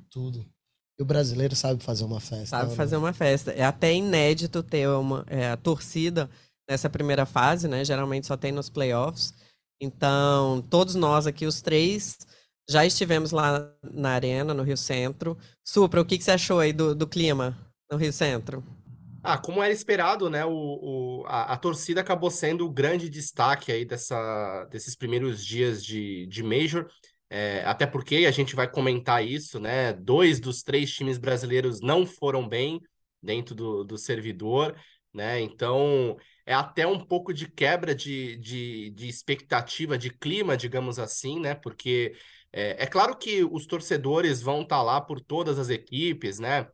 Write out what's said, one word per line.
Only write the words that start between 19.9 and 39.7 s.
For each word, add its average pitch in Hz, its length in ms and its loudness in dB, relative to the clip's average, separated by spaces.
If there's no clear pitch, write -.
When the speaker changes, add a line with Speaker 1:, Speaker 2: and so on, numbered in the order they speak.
Speaker 3:
né, 156 160 -2
o, 165 60 0
o, 135 760 -6
a, 120 280 0
a 127 40 -2
torcida 175 440 0
acabou 180 280 0
sendo 170 380 0
o 156 40 -6
grande 156 380 0
destaque 143 600 0
aí 117 120 0
dessa, 110 840 -4
desses - 300 -4
primeiros 120 480 -4
dias 113 400 -2
de, 101 440 -8
de 104 160 -8
Major. 156 420 0
É, 101 300 -2
até 107 220 0
porque 147 400 2
a 135 40 4
gente 131 240 0
vai 127 140 0
comentar 123 560 2
isso, 131 340 -6
né? 120 320 0
Dois 127 480 4
dos 123 220 -2
três 139 300 0
times 131 260 -4
brasileiros 123 640 -2
não 160 240 4
foram 131 420 -2
bem 135 320 -2
dentro 120 320 -4
do, 107 280 -4
do 107 140 -12
servidor, 113 760 -2
né? 113 300 -4
Então, 127 760 0
é 123 80 -2
até 147 320 0
um 185 140 2
pouco 180 340 -2
de 151 140 -8
quebra 156 480 0
de, 127 420 -8
de, 117 540 -10
de 110 160 -14
expectativa, 139 920 -2